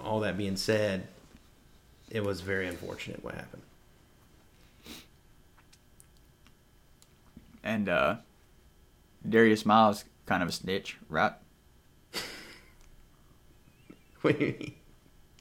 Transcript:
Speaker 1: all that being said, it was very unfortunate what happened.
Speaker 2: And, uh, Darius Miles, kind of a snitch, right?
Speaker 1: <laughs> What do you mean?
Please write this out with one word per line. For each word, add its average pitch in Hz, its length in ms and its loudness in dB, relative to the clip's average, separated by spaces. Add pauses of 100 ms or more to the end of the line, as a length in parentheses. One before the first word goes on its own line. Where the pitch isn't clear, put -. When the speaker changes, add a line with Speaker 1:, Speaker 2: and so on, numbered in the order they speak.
Speaker 1:
all 107 180 -2
that 95 180 -2
being 98 180 -2
said, 104 500 0 (1040)
it 107 140 -4
was 98 160 -2
very 95 260 -4
unfortunate - 560 -10
what - 120 -10
happened. - 280 -14 (4000)
Speaker 2:
And, 107 240 -2
uh, 82 280 2 (1120)
Darius 110 380 6
Miles, 107 380 6 (220)
kind 92 160 0
of 85 60 -2
a 82 40 -4
snitch, - 440 -6 (120)
right? 80 240 2 (840)
Speaker 1:
<laughs> - 80 -6 (2000)
What 135 160 2
do - 80 2
you - 120 -2
mean? - 160 -12 (680)